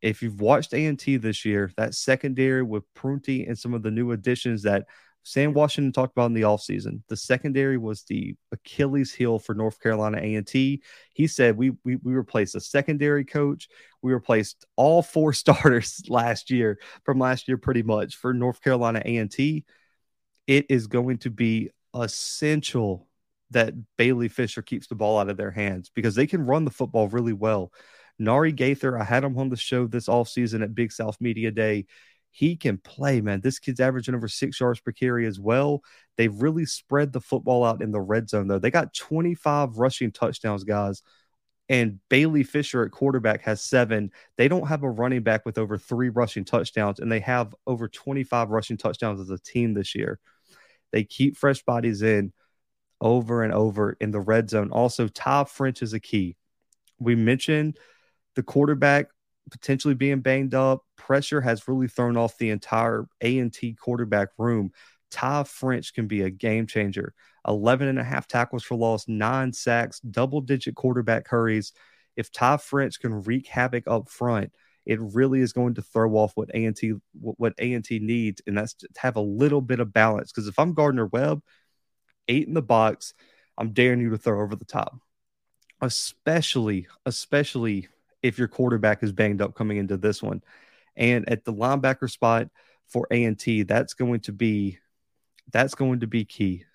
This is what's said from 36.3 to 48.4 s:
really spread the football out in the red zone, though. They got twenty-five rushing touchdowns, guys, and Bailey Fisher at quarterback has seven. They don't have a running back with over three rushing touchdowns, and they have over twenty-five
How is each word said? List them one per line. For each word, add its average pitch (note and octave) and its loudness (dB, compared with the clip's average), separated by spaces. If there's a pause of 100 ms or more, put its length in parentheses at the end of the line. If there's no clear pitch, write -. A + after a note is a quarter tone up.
really D#3 0
spread C#3+ -2
the B2 -6
football B2 0
out A2+ 2
in G#2+ -4
the G#2 -2
red G#2+ 0
zone, G2+ -2
though. G2 2
They A2+ 0
got E3 0
twenty-five D3 -2
rushing B2 0
touchdowns, G#2+ -4
guys, G2+ -2 (680)
and A2+ 0 (100)
Bailey D3 4
Fisher C3+ 0
at - -6
quarterback B2 0
has G#2+ -2
seven. A2 2 (260)
They A#2+ 6
don't E3+ 2
have D3+ -2
a C3+ -2
running A#2+ -2
back A2 2
with A2+ -6
over G#2+ -2
three B2 -2
rushing A2 0
touchdowns, G2+ -2
and A2+ -4
they A2+ 0
have A#2+ -2 (120)
over A#2 -4
twenty-five B2+ -4